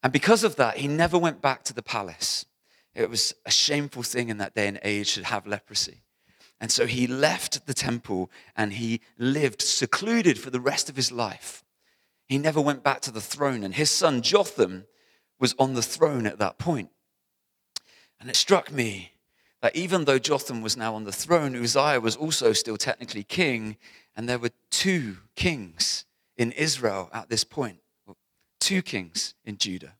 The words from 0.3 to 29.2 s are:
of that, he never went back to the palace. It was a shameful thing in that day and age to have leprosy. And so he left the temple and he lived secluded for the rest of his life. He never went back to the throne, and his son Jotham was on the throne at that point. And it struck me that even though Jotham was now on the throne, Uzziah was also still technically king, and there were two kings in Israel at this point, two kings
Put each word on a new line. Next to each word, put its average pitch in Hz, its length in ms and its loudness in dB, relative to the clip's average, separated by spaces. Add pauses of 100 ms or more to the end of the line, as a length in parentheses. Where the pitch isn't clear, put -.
of 214 120 0
that, 117 220 2
he 139 100 -4
never 160 280 2
went 165 240 2
back 131 240 0
to 123 100 -8
the 117 80 -8
palace. - 600 -6 (500)
It 110 160 0
was 113 240 0 (120)
a - 40 -2
shameful 147 520 2
thing 120 260 -2
in 107 100 -4
that 101 160 -6
day 101 140 2
and 101 140 -6
age 101 320 0
to 95 100 -6
have 104 220 -4
leprosy. - 560 -4 (580)
And 117 100 -4
so 120 160 4
he 123 200 2
left - 600 0
the 135 80 -4
temple - 560 -4 (260)
and 107 180 -2
he 113 260 -2 (180)
lived 131 420 0
secluded 190 760 2
for 131 120 -12
the 123 100 -2
rest 139 280 0
of 139 80 -10
his 131 140 0
life. - 540 -6 (640)
He 135 120 0
never 151 220 2
went 139 220 0
back 139 200 2
to - 80 -6
the 110 100 -10
throne, 135 420 -2
and 92 120 -6
his 147 160 2
son 143 320 4
Jotham 110 640 2 (520)
was 127 200 2
on 135 160 2
the 120 80 0
throne 143 440 2
at 104 120 -4
that 101 200 -2
point. 139 320 -2 (1300)
And 123 120 -16
it - 60 0
struck - 360 4
me 107 400 -4 (480)
that - 160 2
even 175 280 0
though 139 140 6
Jotham 131 440 -2
was 110 140 -2
now 113 180 -4
on 107 100 -8
the 101 80 -8
throne, 151 420 0
Uzziah 127 460 2
was 113 160 0
also 147 360 2
still 107 240 0
technically 110 480 -6
king, 117 520 -2 (400)
and 117 120 -8
there 123 100 0
were 117 120 -2 (200)
two 151 480 0 (180)
kings 110 680 -2 (300)
in 120 160 2
Israel 120 600 0
at 110 160 -10
this 113 160 0
point, 113 360 -6 (760)
two 185 240 2
kings - 520 -6 (100)